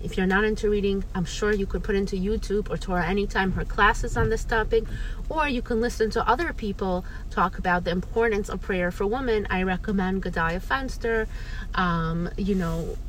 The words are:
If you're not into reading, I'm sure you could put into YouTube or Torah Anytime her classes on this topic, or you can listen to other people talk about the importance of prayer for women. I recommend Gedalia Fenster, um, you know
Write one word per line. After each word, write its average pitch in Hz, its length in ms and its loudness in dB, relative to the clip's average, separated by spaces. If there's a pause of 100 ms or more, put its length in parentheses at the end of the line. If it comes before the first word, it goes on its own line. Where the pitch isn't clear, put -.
If - 140 -4
you're 185 100 4
not 190 160 4
into 214 260 2
reading, 196 360 2 (100)
I'm 185 80 0
sure 208 300 0
you 196 120 0
could 185 160 -2
put 202 140 0
into 196 220 0
YouTube 208 520 -2
or 165 80 -4
Torah 175 300 0
Anytime 202 460 0
her 170 100 -2
classes - 540 2
on 226 120 4
this 220 140 0
topic, 226 400 2 (460)
or 302 180 2
you 247 140 0
can 226 180 -2
listen 226 320 0
to 226 160 0
other 311 240 2
people 190 540 -2 (240)
talk 185 280 2
about 180 280 0
the 175 60 0
importance 208 580 2
of 185 100 -4
prayer 180 320 0
for 196 160 -2
women. 226 420 0
I 185 140 0
recommend 190 600 0
Gedalia 175 380 -2
Fenster, 233 680 -2 (460)
um, 170 600 0
you 196 200 0
know 165 420 -2 (120)